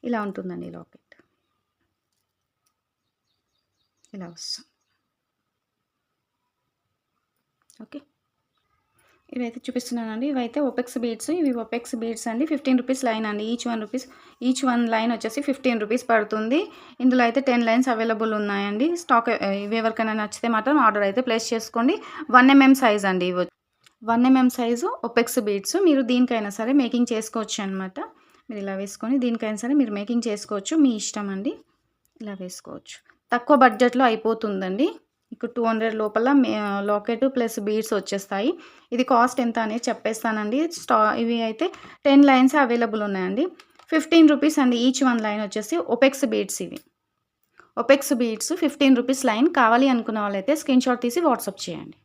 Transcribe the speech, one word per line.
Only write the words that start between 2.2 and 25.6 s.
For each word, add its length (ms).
ఇలా 160
వస్తుంది. 400
ఓకే. 200
ఇవైతే 300
చూపిస్తున్నానండి. 680
ఇవైతే 340
ఒపెక్స్ 380
బీడ్స్. 320
ఇవి 220
ఒపెక్స్ 440
బీడ్స్ 320
అండి. 180
ఫిఫ్టీన్ 320
రూపీస్ 260
లైన్ 220
అండి. 180
Each 220
one 140
rupees, 240
each 240
one 220
line 240
వచ్చేసి 320
ఫిఫ్టీన్ 380
రూపీస్ 260
పడుతుంది. 540
ఇందులో 240
అయితే 160
టెన్ 240
లైన్స్ 240
అవైలబుల్ 460
ఉన్నాయండి. 600
స్టాక్, 360
ఆ, 220
ఇవి 220
ఎవరికైనా 380
నచ్చితే 340
మాత్రం 300
ఆర్డర్ 240
అయితే 180
ప్లేస్ 280
చేసుకోండి. 480
వన్ 200
ఎంఎం 240
సైజ్ 320
అండి 220
ఇవి. 180
వన్ 240
ఎంఎం 240
సైజు 380
ఒపెక్స్ 360
బీడ్స్. 440